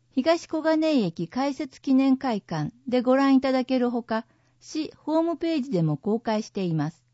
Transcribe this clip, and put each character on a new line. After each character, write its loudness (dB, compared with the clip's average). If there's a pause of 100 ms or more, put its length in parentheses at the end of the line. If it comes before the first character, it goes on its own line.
(120)
東 2
小 -4
金 2
井 2
駅 -4
改 -4
設 -12
記 0
念 4
会 -4
館 -6 (160)
で 2
ご 4
覧 4
い 6
た 0
だ 2
け 0
る 0
ほ -4
か、 -6 (340)
市 -8
ホ -2
ー 2
ム -2
ペ -2
ー 0
ジ -8
で 0
も 0
公 -2
開 -2
し -12
て -6
い -2
ま -2
す。 -20